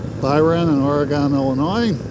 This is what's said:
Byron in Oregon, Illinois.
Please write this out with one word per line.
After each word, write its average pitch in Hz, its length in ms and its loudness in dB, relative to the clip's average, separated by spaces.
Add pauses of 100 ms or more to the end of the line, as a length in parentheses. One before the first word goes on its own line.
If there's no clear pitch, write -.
(220)
Byron 160 480 2
in 139 120 2
Oregon, 143 520 0
Illinois. 151 600 0 (180)